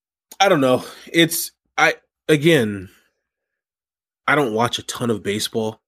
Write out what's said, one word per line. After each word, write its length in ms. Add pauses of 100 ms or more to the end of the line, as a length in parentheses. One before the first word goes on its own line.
(400)
I 100
don't 120
know. 220 (280)
It's, 400 (260)
I, 180 (320)
again, 640 (1400)
I 80
don't 180
watch 260
a 40
ton 260
of 140
baseball, 640